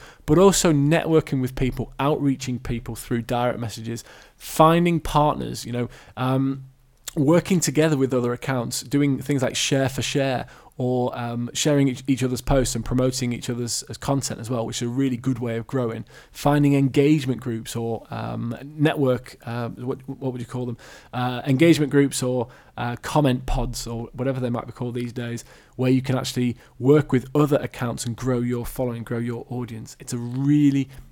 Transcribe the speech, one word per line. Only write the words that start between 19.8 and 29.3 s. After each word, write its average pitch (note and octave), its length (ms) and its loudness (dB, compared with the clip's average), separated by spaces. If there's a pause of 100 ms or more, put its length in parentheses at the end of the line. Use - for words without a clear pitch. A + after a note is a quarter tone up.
what C3 240 -6
would B2 80 -10
you A#2+ 80 -10
call B2+ 180 -6
them? A#2 100 -8 (360)
Uh, B2 340 -4
engagement C#3+ 460 4
groups C#3+ 320 2
or, B2+ 240 -2 (280)
uh, A#2+ 260 -6
comment C3 440 2
pods B2 400 -2
or A#2 280 -8
whatever B2+ 260 -4
they B2 100 -2
might A#2 160 -6
be A#2 60 -14
called B2 240 -8
these A#2+ 160 -6
days, A#2+ 320 -8 (320)
where B2+ 160 4
you C3 100 4
can C3 160 0
actually B2 380 -2 (240)
work C#3 320 6
with B2+ 240 0
other D3 220 4
accounts B2 460 -6
and A#2 120 -4
grow B2+ 240 -2
your A#2+ 260 -2
following, A#2 380 -4
grow A#2 140 -6
your A#2 320 -6